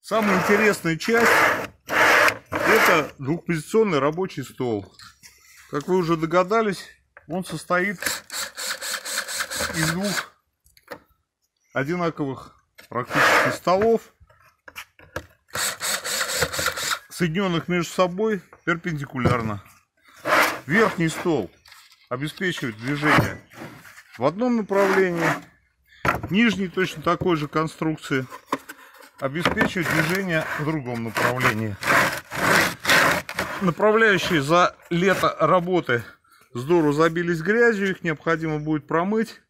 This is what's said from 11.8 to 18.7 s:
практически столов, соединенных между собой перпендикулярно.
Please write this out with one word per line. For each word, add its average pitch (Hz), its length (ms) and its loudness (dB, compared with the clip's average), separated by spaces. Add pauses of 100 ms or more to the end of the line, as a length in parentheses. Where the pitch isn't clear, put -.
практически - 680 2
столов, 214 580 2 (3000)
соединенных 175 580 0
между 175 240 -2
собой 185 500 0 (220)
перпендикулярно. 127 1000 -2 (1000)